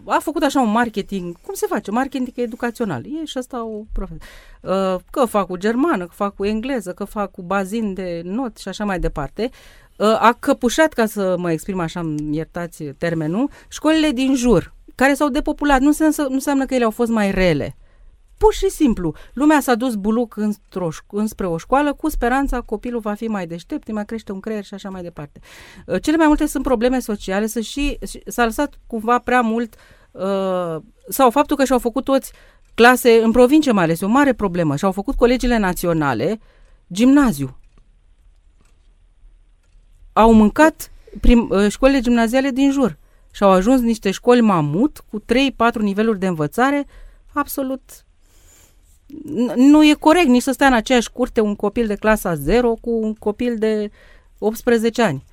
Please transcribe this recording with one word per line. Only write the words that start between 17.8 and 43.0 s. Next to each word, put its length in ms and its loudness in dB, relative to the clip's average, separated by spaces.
Pur 140 4
și 160 -2
simplu, 460 0
lumea 280 2
s-a 140 0
dus 200 -2
buluc 420 -2
într-o 540 -6
șco-, 280 -12
înspre 280 -4
o 120 -4
școală 340 -2
cu 160 -6
speranța: 520 -2
copilul 400 -8
va 140 -6
fi 120 -10
mai 200 -6
deștept, 420 -12
îi 60 -8
mai 100 -6
crește 280 -12
un 80 -10
creier 240 -8
și 100 -20
așa 160 -14
mai 120 -12
departe. 380 -16
Uh, 160 -2
cele 140 0
mai 100 4
multe 200 4
sunt 180 -4
probleme 340 0
sociale, 480 -4
să 140 -6
și, 380 -6
și 180 -16
s-a 180 -2
lăsat 420 -4
cumva 320 -2
prea 220 0
mult, 340 -2
uh, 680 -4
sau 220 2
faptul 260 0
că 80 2
și-au 140 0
făcut 260 -4
toți 280 -2
clase 480 6
în 100 2
provincie, 400 4
mai 120 4
ales, 160 0
e 40 -6
o 40 -2
mare 240 4
problemă. 440 -2
Și-au 160 0
făcut 220 -4
colegiile 440 2
naționale 840 -2
gimnaziu. 640 2
Au 200 6
mâncat 580 4
prim-, 300 4
uh, 200 2
școlile 300 2
gimnaziale 500 0
din 200 2
jur. 260 0